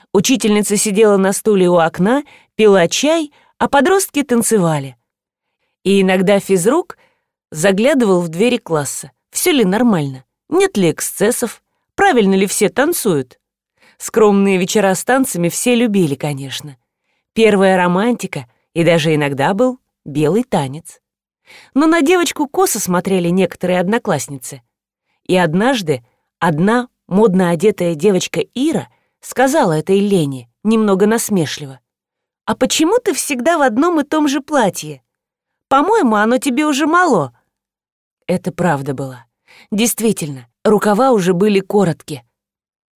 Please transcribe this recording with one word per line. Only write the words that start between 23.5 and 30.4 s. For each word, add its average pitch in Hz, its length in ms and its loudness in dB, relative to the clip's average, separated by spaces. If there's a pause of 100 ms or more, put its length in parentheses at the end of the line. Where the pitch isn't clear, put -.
одноклассницы. 156 840 -6 (600)
И 180 120 0
однажды 180 680 -2 (340)
одна 190 500 0 (180)
модно 185 440 0
одетая 175 440 -2
девочка 175 460 -2
Ира 247 480 -4 (320)
сказала 262 520 0
этой 190 280 0
Лене, 151 500 -2 (140)